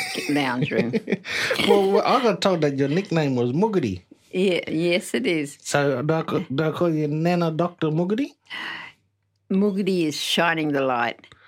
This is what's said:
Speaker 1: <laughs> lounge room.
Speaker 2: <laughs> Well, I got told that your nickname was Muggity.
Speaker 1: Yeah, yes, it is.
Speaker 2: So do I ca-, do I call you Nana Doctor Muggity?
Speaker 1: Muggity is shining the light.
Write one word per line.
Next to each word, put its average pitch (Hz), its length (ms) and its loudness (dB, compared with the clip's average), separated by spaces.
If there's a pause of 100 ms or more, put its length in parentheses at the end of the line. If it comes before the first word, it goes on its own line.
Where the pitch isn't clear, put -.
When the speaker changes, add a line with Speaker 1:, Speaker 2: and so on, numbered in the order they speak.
Speaker 1:
<laughs> - 200 -6
lounge 139 420 -2
room. 131 220 0 (380)
Speaker 2:
<laughs> - 360 -2
Well, 196 340 6
I 240 200 2
got 208 200 0
told 180 200 2
that 143 160 2
your 139 120 2
nickname 156 460 0
was 123 180 0
Muggity. 170 520 0 (260)
Speaker 1:
Yeah, 185 380 0
yes, 170 460 0
it - 120 -2
is. 151 340 -2
Speaker 2:
So 139 420 0
do 156 100 0
I 160 80 0
ca-, 160 320 -4
do 147 100 0
I 156 80 0
call 170 220 0
you 151 140 0
Nana 165 440 0
Doctor 170 400 -2
Muggity? 190 440 -2 (1120)
Speaker 1:
Muggity 190 560 2
is 147 100 -2
shining 160 580 0
the 139 80 0
light. 120 440 -2 (220)